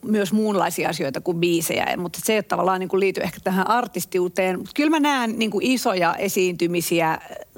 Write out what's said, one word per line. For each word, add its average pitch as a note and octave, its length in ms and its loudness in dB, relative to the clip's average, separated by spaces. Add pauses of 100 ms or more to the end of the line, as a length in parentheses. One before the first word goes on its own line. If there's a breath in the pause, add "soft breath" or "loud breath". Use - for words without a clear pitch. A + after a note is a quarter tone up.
myös G3+ 300 0
muunlaisia F#3+ 560 2
asioita D#3 320 -2
kuin F3 180 -2
biisejä, E3+ 580 0
mutta F3 280 -8
se A3 100 2
ei G#3+ 80 0
tavallaan F3+ 380 0
niin F#3 80 -4
kuin F#3+ 120 0
liity F#3+ 200 0
ehkä - 240 -6
tähän F#3 260 0
artistiuteen. F#3 880 0
Mut G3 160 -10
kyllä D4 160 2
mä D#4+ 100 2
näen B3+ 380 0
niin A3 120 0
kuin G3+ 160 0
isoja F#3+ 500 2
esiintymisiä, E3+ 1000 0 (400)